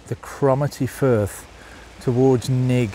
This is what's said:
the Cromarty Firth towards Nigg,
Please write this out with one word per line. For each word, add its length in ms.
the 80
Cromarty 720
Firth 580
towards 480
Nigg, 460